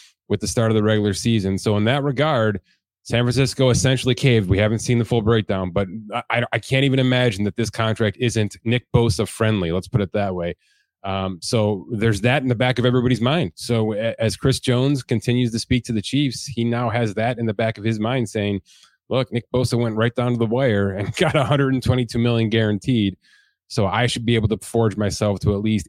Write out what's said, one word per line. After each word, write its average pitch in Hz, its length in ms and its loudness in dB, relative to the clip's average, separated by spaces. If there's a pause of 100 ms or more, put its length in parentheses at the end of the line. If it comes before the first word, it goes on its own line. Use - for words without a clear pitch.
(280)
with 101 120 -2
the 107 80 -4
start 113 240 2
of 110 40 4
the 107 60 4
regular 104 320 2
season. 98 420 0
So 104 200 0
in 104 80 2
that 135 180 2
regard, 127 580 0 (420)
San 120 220 0
Francisco 127 460 2
essentially 123 440 2
caved. 113 360 2
We 98 80 4
haven't 107 220 2
seen 120 180 0
the 113 80 0
full 117 160 0
breakdown, 101 480 0
but 98 180 -2 (240)
I, 120 180 -4
I, 117 220 0
I 117 60 0
can't 131 260 0
even 135 140 2
imagine 123 460 2
that 101 120 -2
this 110 140 -2
contract 110 500 -2
isn't 113 420 -2
Nick 120 300 -2
Bosa 117 340 2
friendly. 104 460 0
Let's 92 160 -2
put 104 140 0
it 92 100 -4
that 101 220 -2
way. 87 200 -4 (480)
Um, 95 380 -6
so 107 500 -2
there's 110 300 0
that 127 220 2
in 131 60 -2
the 123 60 2
back 127 240 0
of 117 60 0
everybody's 123 380 2
mind. 127 320 0
So 110 400 -2
a-, 113 240 -4
as 113 180 -2
Chris 131 240 0
Jones 131 420 0
continues 120 500 0
to 113 60 -4
speak 123 260 -2
to 120 100 -4
the 104 80 -2
Chiefs, 139 440 -2
he 117 160 -6
now 117 280 -2
has 110 240 -2
that 113 240 -2
in 117 80 -2
the 107 80 -2
back 110 240 -2
of 101 60 -12
his 113 140 0
mind 117 300 -2
saying, 101 320 -2 (480)
"Look, 127 240 -2
Nick 117 180 -4
Bosa 123 300 0
went 113 160 -2
right 113 180 0
down 123 180 0
to 120 60 -2
the 117 60 2
wire 107 460 0
and 98 260 -6
<laughs> - 0 -
got 160 180 0
a 151 80 4
hundred 135 300 2
and 127 100 -2
twenty-two 123 360 0
million 117 320 2
guaranteed. 107 680 0 (520)
So 104 180 0
I 110 220 0
should 120 180 -4
be 117 80 4
able 107 140 2
to 104 100 0
forge 110 400 0
myself 101 420 0
to 104 140 2
at 101 80 -4
least 107 260 -2